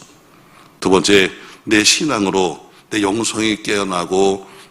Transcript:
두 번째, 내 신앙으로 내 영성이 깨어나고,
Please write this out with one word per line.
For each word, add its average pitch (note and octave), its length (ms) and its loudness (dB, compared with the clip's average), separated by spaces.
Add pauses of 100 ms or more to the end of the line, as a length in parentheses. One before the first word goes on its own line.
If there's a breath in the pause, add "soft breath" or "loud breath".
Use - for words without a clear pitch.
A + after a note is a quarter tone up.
(800 loud breath)
두 - 100 -2
번째, F#2 400 4 (360 loud breath)
내 G#2+ 180 2
신앙으로 G2 840 -2 (220 loud breath)
내 G#2+ 120 -4
영성이 G#2+ 640 -2
깨어나고, F#2+ 840 -2 (240 loud breath)